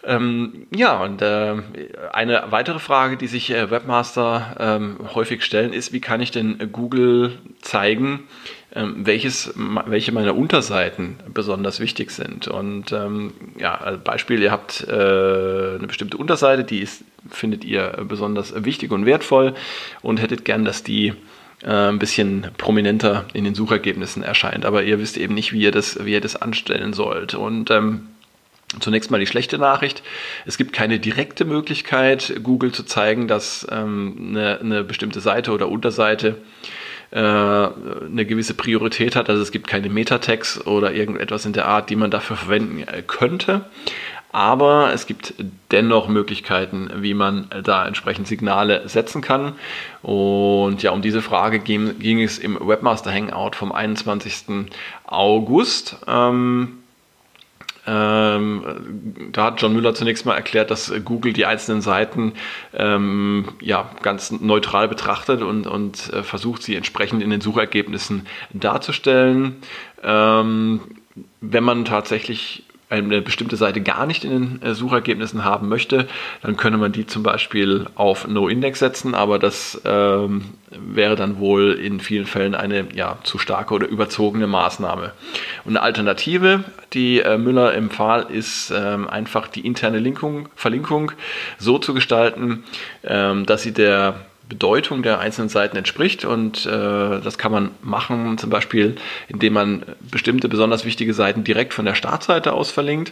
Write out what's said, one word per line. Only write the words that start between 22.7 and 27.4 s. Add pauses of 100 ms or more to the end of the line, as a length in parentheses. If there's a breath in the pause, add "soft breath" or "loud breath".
in
den
Suchergebnissen
erscheint.
Aber
ihr
wisst
eben
nicht,
wie
ihr
das,
wie
ihr
das
anstellen
sollt.
Und,